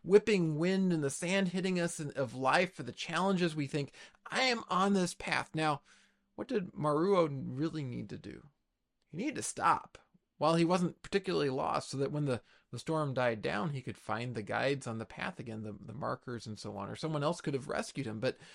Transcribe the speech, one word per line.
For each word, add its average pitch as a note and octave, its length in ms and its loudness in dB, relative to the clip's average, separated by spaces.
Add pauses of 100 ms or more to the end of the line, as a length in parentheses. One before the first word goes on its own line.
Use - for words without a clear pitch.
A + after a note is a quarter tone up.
whipping F3+ 540 4
wind F#3 360 4
and D#3 100 2
the C#3 60 0
sand F#3 400 0
hitting F#3 300 0
us E3+ 200 -2
in, D3+ 120 -6
of B2+ 240 -2
life C#3+ 380 4
for D3+ 100 -8
the A#2+ 80 -8
challenges F3 640 0
we D3 120 0
think, C#3+ 240 -2 (400)
"I A#3 100 0
am B3 280 2
on F#3+ 240 4
this F3+ 200 2
path." - 400 -2
Now, D#3 280 2 (540)
what - 120 -6
did G#3 240 -2
Maruo D#3+ 580 4
really C#3 540 -4
need A#2+ 260 -6
to - 80 -8
do? - 260 -14 (680)
He D3 60 -10
needed B3+ 180 -2
to G#3 80 -6
stop - 540 -2 (400)
while D#3+ 180 4
he E3+ 100 6
wasn't F3+ 360 2
particularly E3+ 480 0
lost, D3+ 420 -2
so C3+ 60 -4
that C#3 140 0
when D3 140 0
the, B2 160 0 (300)
the A#2+ 80 -10
storm D#3 340 -2
died A#2+ 280 0
down, F3 280 -2
he C3+ 120 -4
could A2+ 140 -8
find A2+ 400 -6
the A2 60 -4
guides B2+ 460 -2
on A2+ 100 -4
the A2 80 -6
path - 340 -8
again, A2 240 -8
the, G#2+ 120 -8 (100)
the A2+ 120 -12
markers A#2+ 500 -6
and G#2+ 120 -8
so G#2 160 -8
on, G2 140 -6
or A2 60 -8
someone D#3 280 -2
else E3+ 160 0
could C#3+ 140 -2
have C3+ 160 -4
rescued C#3 380 -4
him. A2 120 -6
But B2+ 180 0 (180)